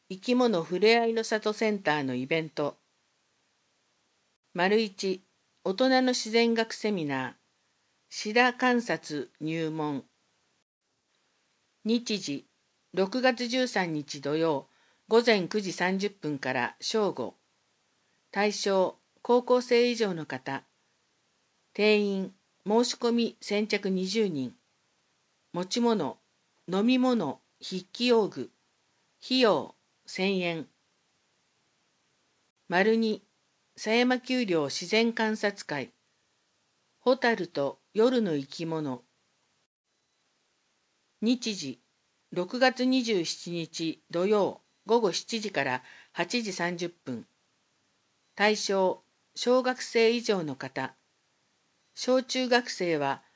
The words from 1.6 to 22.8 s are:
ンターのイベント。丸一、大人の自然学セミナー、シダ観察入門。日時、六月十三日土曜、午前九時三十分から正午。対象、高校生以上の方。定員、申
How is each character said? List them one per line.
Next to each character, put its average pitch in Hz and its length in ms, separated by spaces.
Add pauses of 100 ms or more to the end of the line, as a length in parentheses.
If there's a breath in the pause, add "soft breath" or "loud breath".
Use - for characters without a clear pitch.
ン 202 120
タ 151 160
ー 143 40
の 131 120
イ 127 120
ベ 160 160
ン 156 80
ト。 147 260 (1800)
丸 190 260
一、 196 440 (420)
大 190 80
人 254 160 (140)
の 254 100
自 226 180
然 233 220
学 226 220
セ 214 180
ミ 170 140
ナ 131 220
ー、 - 60 (760)
シ 214 240
ダ 247 180
観 247 300
察 156 480 (100)
入 160 300
門。 151 340 (1800)
日 226 340
時、 143 280 (460)
六 196 300
月 247 260
十 254 180
三 185 280
日 147 260
土 147 160
曜、 160 320 (400)
午 226 160
前 202 240
九 214 140
時 180 100
三 185 260
十 202 120
分 151 280
か 131 140
ら 120 260
正 208 340
午。 110 260 (960)
対 208 200
象、 190 440 (260)
高 240 200
校 247 180
生 240 300
以 233 60
上 208 180
の 156 100
方。 139 400 (1080)
定 214 260
員、 196 340 (320)
申 226 200